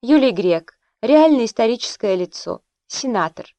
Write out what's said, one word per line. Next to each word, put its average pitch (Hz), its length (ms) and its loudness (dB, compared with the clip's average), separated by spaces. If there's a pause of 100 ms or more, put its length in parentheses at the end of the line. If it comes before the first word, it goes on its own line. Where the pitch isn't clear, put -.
Юлий 262 300 4
Грек, 175 480 -2 (220)
реальное 294 440 4
историческое 226 680 -2
лицо, 180 460 -8 (260)
сенатор. 226 720 -6